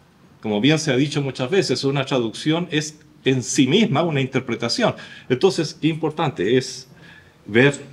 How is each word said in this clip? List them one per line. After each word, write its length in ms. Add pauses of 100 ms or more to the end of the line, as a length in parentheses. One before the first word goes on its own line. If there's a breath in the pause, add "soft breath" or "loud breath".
(420)
Como 180
bien 200
se 120
ha 60
dicho 240
muchas 280
veces, 340
una 220
traducción 680
es 280 (240)
en 200
sí 240
misma 360
una 180
interpretación. 760 (340 loud breath)
Entonces, 500
qué 80
importante 720
es 300 (580 loud breath)
ver 340 (140)